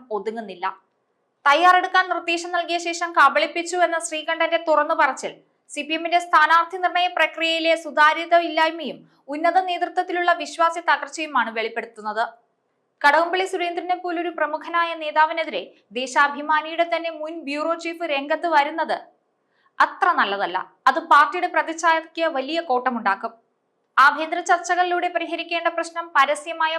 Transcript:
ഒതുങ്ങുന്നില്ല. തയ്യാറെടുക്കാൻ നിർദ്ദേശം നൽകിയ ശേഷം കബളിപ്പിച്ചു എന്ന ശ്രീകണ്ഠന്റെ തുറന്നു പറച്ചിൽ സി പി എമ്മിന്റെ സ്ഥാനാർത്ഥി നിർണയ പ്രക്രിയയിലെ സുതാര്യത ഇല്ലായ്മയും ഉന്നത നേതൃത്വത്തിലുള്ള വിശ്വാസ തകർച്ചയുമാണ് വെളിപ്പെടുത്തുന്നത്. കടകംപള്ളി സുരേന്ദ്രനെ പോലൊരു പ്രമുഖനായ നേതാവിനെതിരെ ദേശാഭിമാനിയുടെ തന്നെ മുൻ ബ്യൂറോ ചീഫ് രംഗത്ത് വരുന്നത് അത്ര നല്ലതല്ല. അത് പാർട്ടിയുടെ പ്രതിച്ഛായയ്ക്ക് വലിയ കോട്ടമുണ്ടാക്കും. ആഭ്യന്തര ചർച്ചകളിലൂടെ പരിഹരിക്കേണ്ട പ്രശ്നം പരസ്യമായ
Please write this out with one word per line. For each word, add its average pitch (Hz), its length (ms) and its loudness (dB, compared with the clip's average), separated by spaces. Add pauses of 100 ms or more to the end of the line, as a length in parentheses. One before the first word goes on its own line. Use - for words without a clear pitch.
(160)
ഒതുങ്ങുന്നില്ല. 202 500 -8 (840)
തയ്യാറെടുക്കാൻ 359 640 6
നിർദ്ദേശം 339 440 -4
നൽകിയ 339 300 -2
ശേഷം 339 320 -4
കബളിപ്പിച്ചു 330 680 2
എന്ന 330 120 0 (100)
ശ്രീകണ്ഠന്റെ 330 600 -2
തുറന്നു 302 320 2
പറച്ചിൽ 262 320 0 (420)
സി 294 140 -6
പി 311 100 -2
എമ്മിന്റെ 339 280 0
സ്ഥാനാർത്ഥി 339 580 4
നിർണയ 349 240 0 (100)
പ്രക്രിയയിലെ 330 560 0 (100)
സുതാര്യത 311 520 4 (140)
ഇല്ലായ്മയും 320 500 -2 (360)
ഉന്നത 330 220 0 (120)
നേതൃത്വത്തിലുള്ള 349 640 -2 (100)
വിശ്വാസ 330 340 0 (120)
തകർച്ചയുമാണ് 285 680 -2
വെളിപ്പെടുത്തുന്നത്. 220 680 -6 (840)
കടകംപള്ളി 349 480 4
സുരേന്ദ്രനെ 349 500 -4
പോലൊരു 349 340 -4
പ്രമുഖനായ 320 540 -2 (140)
നേതാവിനെതിരെ 311 580 0 (380)
ദേശാഭിമാനിയുടെ 302 920 0
തന്നെ 330 280 -4
മുൻ 311 120 -8 (160)
ബ്യൂറോ 302 240 -2 (120)
ചീഫ് 330 300 -6
രംഗത്ത് 311 420 -2
വരുന്നത് 294 400 0 (880)
അത്ര 339 200 -2 (140)
നല്ലതല്ല. 196 360 -2 (340)
അത് 320 100 -2 (140)
പാർട്ടിയുടെ 339 420 4
പ്രതിച്ഛായയ്ക്ക് 320 680 0 (140)
വലിയ 294 200 -4 (120)
കോട്ടമുണ്ടാക്കും. 233 640 -2 (720)
ആഭ്യന്തര 320 420 2
ചർച്ചകളിലൂടെ 349 680 0
പരിഹരിക്കേണ്ട 330 600 -4
പ്രശ്നം 339 300 -6 (100)
പരസ്യമായ 311 640 0